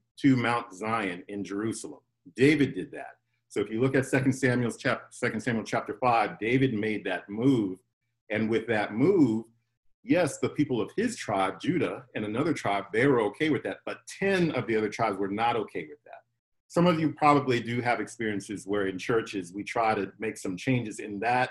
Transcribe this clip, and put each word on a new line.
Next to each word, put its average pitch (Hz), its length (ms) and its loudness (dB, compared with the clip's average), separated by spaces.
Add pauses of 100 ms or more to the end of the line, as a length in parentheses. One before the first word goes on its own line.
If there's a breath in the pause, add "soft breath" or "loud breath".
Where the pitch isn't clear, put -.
(180)
to 135 180 6
Mount 120 380 0
Zion 98 540 -4
in 101 160 -6
Jerusalem. 101 560 -6 (360)
David 139 400 4
did 82 160 -8
that. - 260 -14 (320)
So - 100 -4
if 104 100 0
you 110 120 -2
look 135 140 2
at 131 100 2
Second 131 280 2
Samuel's 123 440 0
chap-, - 320 -2
Second 113 320 -4
Samuel 113 240 -2
chapter 110 340 -4
five, 110 400 2
David 120 340 2
made 104 320 -2
that 90 240 -4
move. 110 500 2 (500)
And 110 200 0
with - 180 0
that 104 260 0
move, 127 520 4 (580)
yes, 156 340 0
the 120 120 -2
people 143 300 0
of 98 160 -2
his 220 220 -2
tribe, 95 420 -2
Judah, 120 460 -2 (100)
and 110 80 -4
another 123 300 -2
tribe, 101 400 -2
they 127 140 4
were 127 140 4
okay 110 280 0
with 123 140 0
that, 95 220 -6
but - 120 -8 (100)
ten 185 440 0
of 120 160 -4
the 113 80 0
other 107 140 2
tribes 104 280 -2
were 98 100 -2
not 113 280 0
okay 98 340 -6
with - 160 -20
that. - 60 -20 (580)
Some 175 180 4
of 165 140 4
you 151 100 2
probably 135 480 4
do 117 220 -4
have 117 180 2
experiences 104 640 -6
where 101 220 0
in 92 100 -4
churches 104 560 -2
we 101 100 -8
try 110 300 0
to 98 160 -2 (100)
make 110 180 -6
some 95 180 -6
changes, 113 440 -2
and 104 220 -8
that 123 300 0